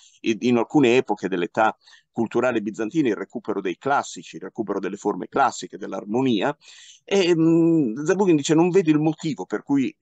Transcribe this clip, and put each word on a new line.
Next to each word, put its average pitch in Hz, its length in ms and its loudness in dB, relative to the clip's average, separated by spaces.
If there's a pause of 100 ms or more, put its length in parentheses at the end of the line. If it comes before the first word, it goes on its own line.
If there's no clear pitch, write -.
(220)
in, 110 200 -2
in 120 160 2
alcune 120 400 4
epoche 107 300 0
dell'età 95 480 0 (360)
culturale 117 500 -2
bizantina 110 480 -2
il 101 60 0
recupero 98 460 -8
dei 92 160 -4
classici, 131 600 -6
il 98 60 -18
recupero 98 360 -6
delle 95 180 -6
forme 92 300 -4
classiche, 120 500 -2
dell'armonia, 104 800 -2 (480)
e, 180 320 2
mm, 160 680 2
Zabugin 185 320 2
dice: 151 200 2
"Non 170 140 4
vedo 175 200 2
il 151 100 4
motivo 151 460 -4
per - 180 -6
cui 139 380 0